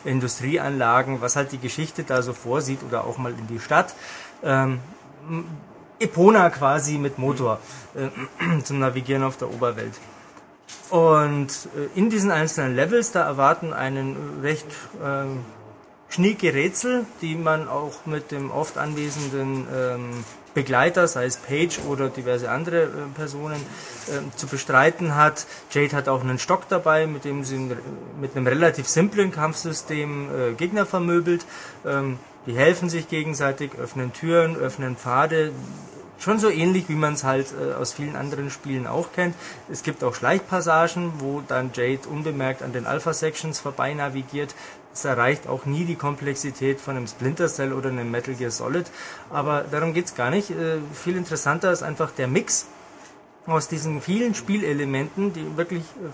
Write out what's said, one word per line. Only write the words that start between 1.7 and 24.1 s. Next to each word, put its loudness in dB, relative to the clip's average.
da 2
so -4
vorsieht -2
oder -2
auch -6
mal -6
in -10
die -6
Stadt. 2
Ähm, 4
Epona 8
quasi 2
mit -2
Motor, 0
äh, -2
<clears throat> -8
zum -2
Navigieren 2
auf -2
der -6
Oberwelt. -2
Und, 6
äh, -4
in 4
diesen 2
einzelnen 2
Levels, 2
da 4
erwarten 4
einen -4
recht, -2
ähm, -4
schnieke 2
Rätsel, 0
die -4
man 0
auch -6
mit -6
dem -6
oft -4
anwesenden, -4
ähm, -2
Begleiter, 4
sei 0
es -2
Page -2
oder 0
diverse -2
andere, 2
äh, 0
Personen, -6